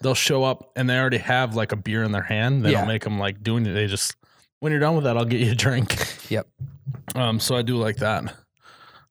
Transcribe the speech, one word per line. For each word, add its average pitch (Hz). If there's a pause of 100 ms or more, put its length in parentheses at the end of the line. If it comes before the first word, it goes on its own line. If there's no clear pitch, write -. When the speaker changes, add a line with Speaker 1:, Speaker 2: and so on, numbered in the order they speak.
Speaker 1:
they'll 131
show 135
up 131
and 127
they 127
already 127
have, 123
like, 110
a 107
beer 110
in 107
their 101
hand. 117
They 104
Speaker 2:
Yeah. -
Speaker 1:
don't 101
make 110
'em, 104
like, 101
do 113
anything. 110
They 104
just, - (420)
"When 151
you're 147
done 156
with 147
that, 120
I'll 117
get 117
you 120
a -
drink." 127 (320)
Speaker 2:
Yep. 107 (680)
Speaker 1:
Um, 117
so 131
I 120
do 123
like 110
that. 107 (760)